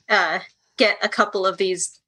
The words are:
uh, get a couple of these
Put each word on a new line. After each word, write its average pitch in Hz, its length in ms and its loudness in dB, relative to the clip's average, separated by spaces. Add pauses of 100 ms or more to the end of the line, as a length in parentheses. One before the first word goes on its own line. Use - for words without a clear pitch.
uh, 180 320 0 (380)
get 208 240 4
a 214 60 2
couple 208 380 0
of 185 120 -2
these 185 500 -4